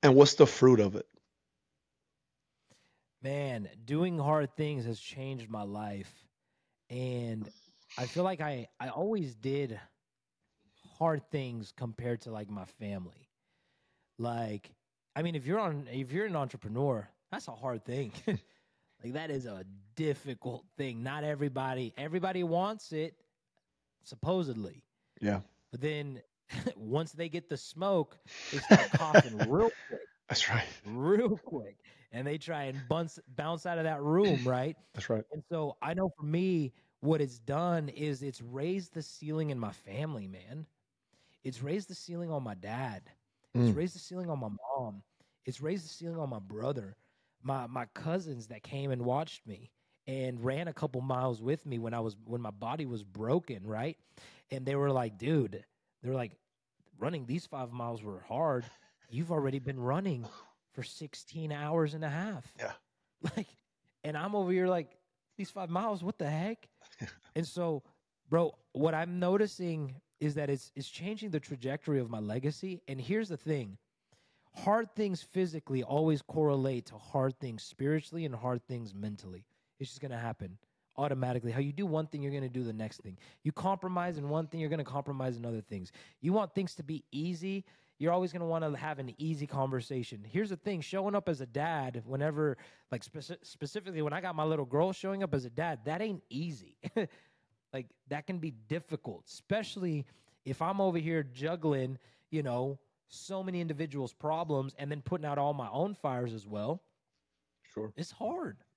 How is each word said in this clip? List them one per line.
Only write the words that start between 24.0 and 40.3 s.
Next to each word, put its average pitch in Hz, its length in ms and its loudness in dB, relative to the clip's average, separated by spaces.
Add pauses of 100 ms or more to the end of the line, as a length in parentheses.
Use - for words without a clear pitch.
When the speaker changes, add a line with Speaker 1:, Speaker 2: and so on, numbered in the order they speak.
Speaker 2:
supposedly. 127 800 -2 (380)
Speaker 1:
Yeah. 101 220 2 (280)
Speaker 2:
But 123 100 -8
then 143 400 -2 (300)
<laughs> - 260 -4
once 123 360 0
they 165 160 -4
get 170 200 -6
the 143 80 -4
smoke, 180 600 0 (320)
they 143 80 -2
start - 320 10
coughing 151 440 8
Speaker 1:
<laughs> 127 140 0
Speaker 2:
real 202 220 4 (180)
quick. - 120 -8 (280)
Speaker 1:
That's - 220 2
right. 113 160 2 (200)
Speaker 2:
Real 185 520 4
quick. 107 400 -8 (340)
And 123 140 -4
they 151 120 -2
try 151 260 -4
and 135 240 -6
bounce, 165 300 0 (180)
bounce 160 300 -2
out 170 120 0
of 160 60 2
that 156 180 0
room, 156 420 6
Speaker 1:
<clears throat> 123 40 4
Speaker 2:
right? 127 280 0 (180)
Speaker 1:
That's - 160 -6
right. 110 220 2
Speaker 2:
And 151 180 -8
so 156 320 -2
I 156 120 -2
know 185 240 2
for 151 60 -8
me, 165 480 2 (280)
what 151 200 4
it's 131 180 -2
done 160 520 0
is 147 320 -4
it's 139 200 -6
raised 156 520 -4
the 160 80 -6
ceiling 151 480 -4
in 131 80 -2
my 107 140 -4
family, 110 540 -6
man. 98 400 -12 (800)